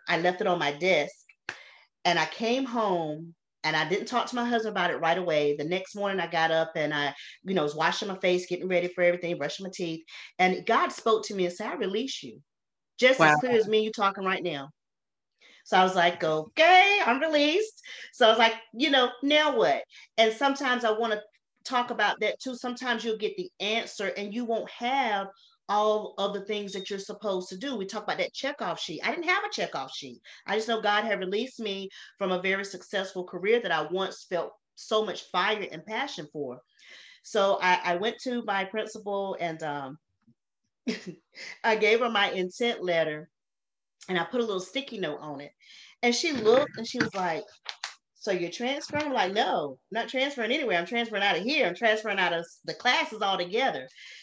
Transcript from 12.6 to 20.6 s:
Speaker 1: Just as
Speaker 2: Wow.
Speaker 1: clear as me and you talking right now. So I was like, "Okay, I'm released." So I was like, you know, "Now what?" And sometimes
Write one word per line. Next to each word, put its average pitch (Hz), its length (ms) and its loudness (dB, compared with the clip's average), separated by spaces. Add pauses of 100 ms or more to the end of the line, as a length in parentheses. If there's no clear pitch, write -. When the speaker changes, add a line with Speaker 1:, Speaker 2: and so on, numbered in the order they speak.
Speaker 1:
Just 254 260 6
as 151 100 8
Speaker 2:
Wow. - 20 6
Speaker 1:
clear 247 200 2
as 214 120 4
me 214 100 4
and 214 80 4
you 220 60 -4
talking 196 320 0
right 190 180 0
now. 147 280 -6 (920)
So - 120 2
I 185 80 10
was 185 120 2
like, 175 280 4
"Okay, 349 800 6
I'm 262 160 2
released." 311 600 2 (300)
So 240 140 6
I 220 40 10
was 226 80 6
like, 226 160 6 (200)
you 285 160 0
know, 254 200 4 (120)
"Now 294 340 4
what?" 147 260 4 (340)
And 220 160 6
sometimes 269 520 0